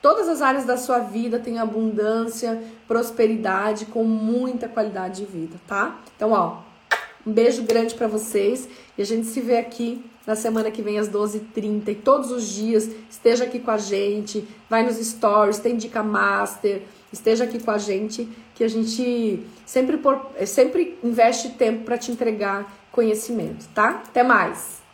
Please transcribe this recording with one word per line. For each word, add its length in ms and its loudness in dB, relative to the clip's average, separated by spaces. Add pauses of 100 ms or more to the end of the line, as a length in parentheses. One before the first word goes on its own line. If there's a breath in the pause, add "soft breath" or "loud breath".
todas 260 4
as 140 0
áreas 240 2
da 120 2
sua 220 0
vida, 380 -4
tenha 240 -4
abundância, 1000 -2 (260 loud breath)
prosperidade, 1000 0
com 160 -2
muita 640 0
qualidade 580 -4
de 60 -16
vida, 260 -10 (100)
tá? 320 -4 (160 loud breath)
Então, 160 0
ó, 280 2 (680)
um 60 -4
beijo 320 4
grande 300 2
pra 140 -2
vocês 600 0 (300 loud breath)
e 40 -4
a 40 0
gente 220 -2
se 140 -4
vê 160 2
aqui 460 -4 (220)
na 100 -2
semana 360 -2
que 100 -8
vem 160 -2
às 100 0
doze 300 -2
e 40 -6
trinta 500 -4
e 40 -2
todos 360 4
os 160 -4
dias 420 0 (200 loud breath)
esteja 360 4
aqui 140 -6
com 120 -4
a 60 2
gente, 720 -4 (220 loud breath)
vai 140 4
nos 140 0
stories, 600 2
tem 160 0
dica 280 -4
master, 760 0 (300 loud breath)
esteja 340 2
aqui 140 -6
com 120 -2
a 60 2
gente, 520 -4 (240 loud breath)
que 100 -2
a 40 2
gente 760 0 (240 loud breath)
sempre 320 0
por-, 300 2 (100)
é, 80 -2
sempre 580 2
investe 460 2
tempo 340 0
pra 140 -2
te 140 -6
entregar 640 -2 (180 loud breath)
conhecimento, 840 0
tá? 320 2
Até 180 2
mais! 520 2 (180)